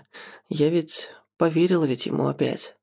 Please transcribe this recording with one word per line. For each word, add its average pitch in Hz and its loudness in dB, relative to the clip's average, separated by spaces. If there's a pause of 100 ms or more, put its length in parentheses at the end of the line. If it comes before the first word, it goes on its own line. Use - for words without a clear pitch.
(500)
Я 151 2
ведь 165 -2 (280)
поверила 165 2
ведь 127 -2
ему 139 0
опять. 139 -4